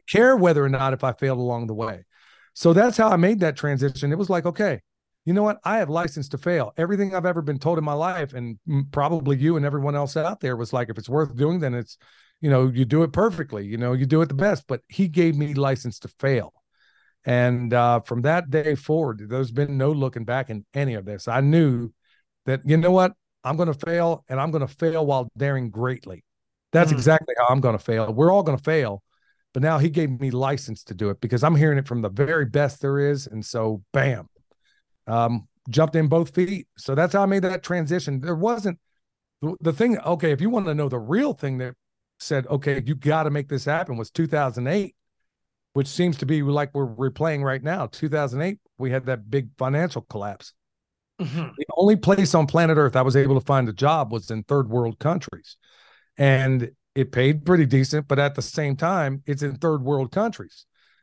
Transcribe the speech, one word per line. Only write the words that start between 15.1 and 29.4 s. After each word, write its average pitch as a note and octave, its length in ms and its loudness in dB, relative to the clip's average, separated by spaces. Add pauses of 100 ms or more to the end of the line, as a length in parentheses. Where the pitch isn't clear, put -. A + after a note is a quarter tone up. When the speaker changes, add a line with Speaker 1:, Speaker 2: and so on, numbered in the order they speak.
Speaker 1:
me D3 160 -2
license C3+ 460 -2
to - 100 -14 (100)
fail. B2+ 340 -2 (720)
And, B2 500 2
uh, A#2+ 280 4
from B2 220 -6
that D#3+ 260 0
day D3+ 260 0
forward, B2+ 540 -4
there's B2+ 220 -4
been C#3+ 260 -2
no C3+ 140 2
looking C3 340 -4
back B2 240 -4
in G#2 240 -10
any C#3 220 -2
of G2 100 -8
this. G#2 240 -10
I A#2+ 100 0
knew C#3 540 4 (520)
that, C3+ 200 -2
you D3+ 100 4
know E3+ 160 4
what? F#3 220 4 (300)
I'm C#3 120 -4
gonna E3 180 0
fail, E3 540 -2
and C3 100 -6
I'm D3+ 140 -2
gonna C#3+ 160 -2
fail D#3+ 380 -2
while C3 320 -2
daring C3 320 -2
greatly. A2+ 560 -6 (480)
That's D#3+ 180 6
Speaker 2:
Mm. C#3 40 2
Speaker 1:
exactly C#3 420 4
how A#2+ 100 4
I'm C3 140 4
gonna A2+ 180 2
fail. A2 340 -2
We're D#3 200 4
all G3 100 4
gonna D3 140 0
fail. B2+ 440 -2 (500)